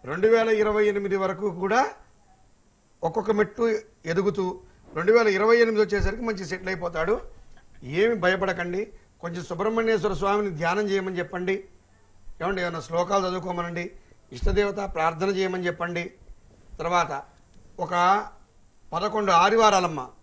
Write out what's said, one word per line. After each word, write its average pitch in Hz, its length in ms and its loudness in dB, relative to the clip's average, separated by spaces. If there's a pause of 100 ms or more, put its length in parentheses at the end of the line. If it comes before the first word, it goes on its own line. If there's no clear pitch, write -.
రెండు 170 220 0
వేల 226 220 4
ఇరవై 214 360 2
ఎనిమిది 202 300 0
వరకు 190 340 -2
కూడా 196 420 0 (1120)
ఒక్కొక్క 190 280 -2
మెట్టు 214 480 0 (260)
ఎదుగుతూ 185 560 -2 (340)
రెండు 175 160 2
వేల 233 160 6
ఇరవై 208 300 4
ఎనిమిది 220 280 4
వచ్చేసరికి 202 360 -2
మంచి 208 240 -4
సెటిల్ 180 220 -8
అయిపోతాడు. 175 540 -2 (640)
ఏమి 196 320 2
భయపడకండి. 185 760 -2 (280)
కొంచెం 170 220 -8
సుబ్రహ్మణ్యేశ్వర 208 720 0
స్వామిని 202 360 0
ధ్యానం 175 400 -2
చేయమని 190 300 -2
చెప్పండి. 185 440 -4 (760)
ఏమండి, 185 200 -4
ఏమైనా 170 180 -4
శ్లోకాలు 175 480 0
చదువుకోమనండి, 175 640 -6 (400)
ఇష్టదేవత 196 600 0
ప్రార్థన 165 340 0
చేయమని 185 400 -2
చెప్పండి. 170 460 -6 (680)
తర్వాత 160 440 -2 (560)
ఒక 180 460 2 (680)
పదకొండు 202 380 0
ఆదివారాలమ్మ 185 800 4 (140)